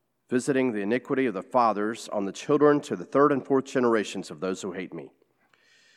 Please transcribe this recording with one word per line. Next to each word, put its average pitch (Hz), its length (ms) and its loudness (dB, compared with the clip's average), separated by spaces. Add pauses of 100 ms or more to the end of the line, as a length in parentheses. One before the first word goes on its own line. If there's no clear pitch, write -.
(300)
visiting 127 420 0
the 104 100 -4
iniquity 123 440 -2
of 113 80 -2
the 92 80 -6
fathers 110 680 0
on 101 160 -4
the 98 60 -6
children 147 500 4
to 120 140 -6
the 87 100 -8
third 143 260 4
and 135 120 0
fourth 131 220 2
generations 113 640 0
of 82 100 -14
those 92 220 -4
who 95 120 -8
hate 90 200 -10
me, 80 160 -14 (880)